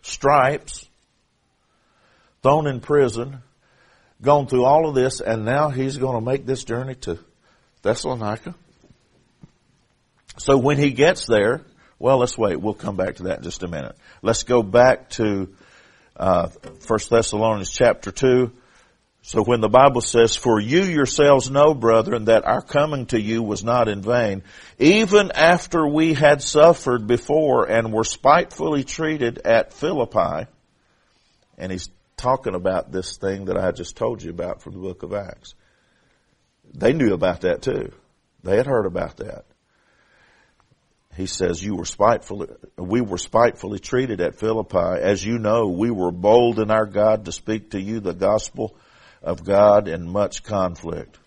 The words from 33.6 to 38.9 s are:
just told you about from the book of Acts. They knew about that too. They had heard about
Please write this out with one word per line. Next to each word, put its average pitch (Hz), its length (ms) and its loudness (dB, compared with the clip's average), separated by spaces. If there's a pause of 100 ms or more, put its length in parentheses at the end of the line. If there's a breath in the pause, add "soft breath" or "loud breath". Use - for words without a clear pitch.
just - 260 -12
told 113 260 -6
you 82 60 -12
about 87 320 -10
from - 120 -20
the 90 60 -18
book 92 240 -12
of 90 100 -12
Acts. - 400 -14 (1200)
They 123 200 0
knew 123 200 2
about 87 280 -2
that 90 200 -2
too. - 300 -6 (520)
They 92 120 0
had 127 120 0
heard 117 180 -2
about 87 320 -6